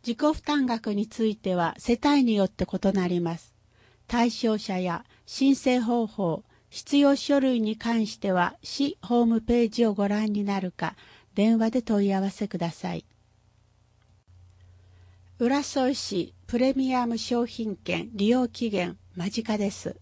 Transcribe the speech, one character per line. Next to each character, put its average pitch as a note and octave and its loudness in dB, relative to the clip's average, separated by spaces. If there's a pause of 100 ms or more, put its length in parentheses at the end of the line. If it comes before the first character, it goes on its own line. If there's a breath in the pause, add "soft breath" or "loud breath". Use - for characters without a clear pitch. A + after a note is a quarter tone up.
自 A#3 -4
己 D4+ 2
負 - -6
担 D4 0
額 A#3 -4
に G3+ -2
つ A3 -4
い G#3+ 0
て F#3+ -4
は E3+ -2
世 A#3+ -2
帯 C#4+ 4
に A#3 2
よ G3+ 4
っ F#3 -4
て - -6
異 G3 0
な F#3+ 0
り F3 0
ま E3+ -4
す。 - -20 (540 soft breath)
対 A#3+ 2
象 A3 0
者 G3 -6
や F3+ -4 (200 soft breath)
申 C4+ 4
請 B3 2
方 A#3 0
法、 F3 -2 (260 soft breath)
必 - -2
要 C#4+ 6
書 C#4+ 2
類 C4 2
に A3 -2
関 A3+ 0
し G3+ -10
て G3 -4
は、 F3+ 0
市 - -4
ホ A#3+ 2
ー - 4
ム A3+ 2
ペ A#3+ 2
ー A3 -4
ジ A#3 2
を G#3+ 0
ご G3+ 0
覧 G#3 -2
に G#3 -2
な G3 -2
る F#3 -4
か、 - -8 (400 loud breath)
電 A3+ 4
話 A3+ 2
で B3 0
問 G3+ 2
い G3 2
合 F#3+ 0
わ G3 -2
せ G3+ -6
く F#3+ -8
だ E3+ -2
さ F3+ -8
い。 D#3+ -10 (2250 soft breath)
浦 C4+ 0
添 C4+ 0
市 - -6 (140)
プ A#3+ -2
レ C4 2
ミ C4 0
ア B3 0
ム A3+ -4
商 A#3+ -2
品 A3 -8
券 F3 -6
利 G3+ 0
用 B3 2
期 A#3 -6
限 F3+ -4 (180)
間 F3+ -6
近 A3 -4
で G3+ 0
す。 - -10